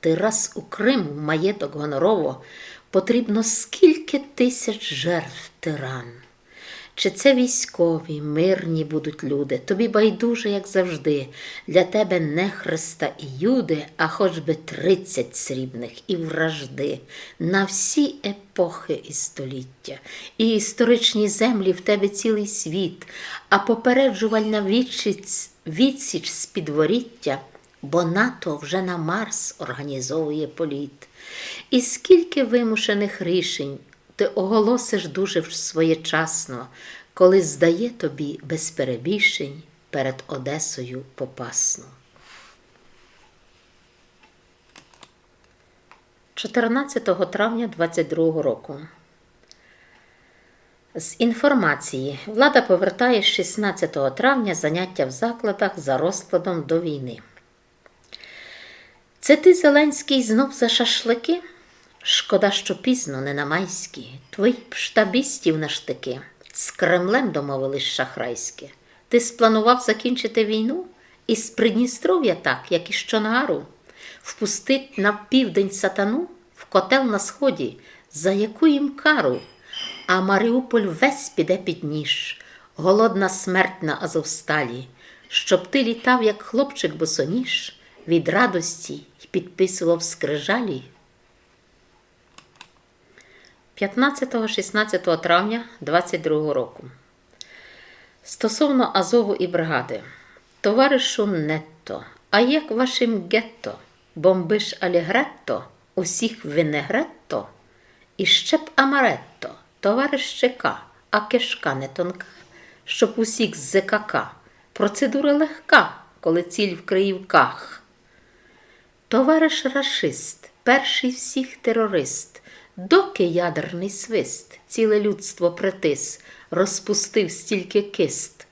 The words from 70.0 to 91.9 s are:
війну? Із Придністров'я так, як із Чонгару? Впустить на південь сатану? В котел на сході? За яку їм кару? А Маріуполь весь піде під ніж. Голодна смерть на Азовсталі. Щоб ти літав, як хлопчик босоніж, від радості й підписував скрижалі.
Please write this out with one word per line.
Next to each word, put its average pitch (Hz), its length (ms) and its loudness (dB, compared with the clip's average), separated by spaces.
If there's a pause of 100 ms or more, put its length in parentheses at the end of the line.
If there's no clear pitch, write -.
війну? 226 420 -2 (400)
Із 220 240 0
Придністров'я 240 840 0
так, 131 240 -2 (120)
як 170 200 -2
із - 60 -6
Чонгару? 214 720 -2 (560)
Впустить - 760 -4
на 208 200 0 (100)
південь 196 420 2
сатану? 208 580 -2 (280)
В - 80 -20
котел 254 400 2
на 214 140 0
сході? - 580 -2 (360)
За 165 200 0
яку 214 340 2
їм 285 240 4
кару? 220 500 2 (640)
А 185 140 2
Маріуполь 220 640 2
весь 190 420 0
піде 180 280 0
під 170 280 -6
ніж. - 560 -4 (360)
Голодна 190 520 4
смерть 185 540 0
на 151 180 -2
Азовсталі. 147 880 -4 (400)
Щоб - 380 0
ти 269 180 0
літав, 233 380 2
як 214 200 0
хлопчик 180 520 -2
босоніж, 160 840 -4 (320)
від 170 200 2
радості 180 640 0
й - 360 -18
підписував 175 720 0
скрижалі. 151 800 -4 (3000)